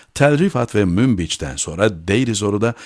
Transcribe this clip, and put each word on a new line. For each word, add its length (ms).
Tel 240
Rifat 360
ve 100
Münbiç'ten 720
sonra 520
Deir 200
ez-Zor'u 320
da 140